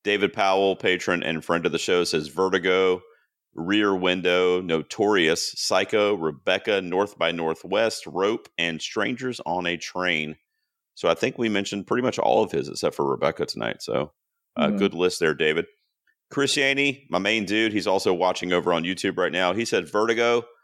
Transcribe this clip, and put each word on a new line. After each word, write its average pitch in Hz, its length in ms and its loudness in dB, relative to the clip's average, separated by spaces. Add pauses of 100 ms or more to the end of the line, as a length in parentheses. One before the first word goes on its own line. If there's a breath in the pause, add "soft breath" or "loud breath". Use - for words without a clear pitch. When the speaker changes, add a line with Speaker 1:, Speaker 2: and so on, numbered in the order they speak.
Speaker 1:
David 101 300 2
Powell, 98 440 2
patron 90 440 0
and 80 240 -4
friend 85 200 0
of 85 80 0
the 80 40 0
show, 90 280 2
says, 78 240 -2
"Vertigo, 92 720 2 (520 soft breath)
Rear 98 420 2
Window, 90 680 2
Notorious, 85 960 0
Psycho, 104 580 0
Rebecca, 92 680 -2
North 92 380 -2
by 82 120 0
Northwest, 87 760 -2
Rope, 95 400 -2 (100)
and 85 240 -2
Strangers 123 640 -6
on 87 220 -4
a 87 100 -2
Train." 80 600 -4 (580)
So - 120 -2
I - 60 6
think - 240 -2
we 117 120 0
mentioned 101 380 -2
pretty 123 160 0
much 123 160 -2
all - 240 4
of 92 80 -6
his 71 160 -2
except - 280 -4
for 71 140 -2
Rebecca 71 360 -2
tonight. - 380 -6
So, 65 280 -4 (460)
uh, 71 100 2
Speaker 2:
Mm-hmm. 71 100 0
Speaker 1:
good 98 180 2
list 90 240 0
there, 80 160 4
David. 78 300 0 (680)
Chris 139 260 0
Yaney, 139 520 0
my 90 100 0
main 104 260 0
dude, 107 280 2
he's 98 140 -2
also 98 260 2
watching 90 400 0
over 87 200 2
on 82 100 0
YouTube 92 340 -4
right 90 140 0
now. 90 220 2
He 110 120 -2
said 95 260 0
Vertigo, 117 520 2 (200 soft breath)